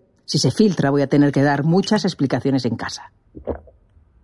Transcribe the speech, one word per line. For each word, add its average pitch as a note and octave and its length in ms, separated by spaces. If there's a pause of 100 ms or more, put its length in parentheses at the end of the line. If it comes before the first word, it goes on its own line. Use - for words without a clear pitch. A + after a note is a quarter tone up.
(260)
Si - 120
se C#3 140
filtra, D#3+ 380
voy C#3+ 120
a C3+ 60
tener C#3+ 240
que C3+ 100
dar C#3+ 220
muchas G3 420
explicaciones C3+ 600
en A#2 100
casa. - 360 (1120)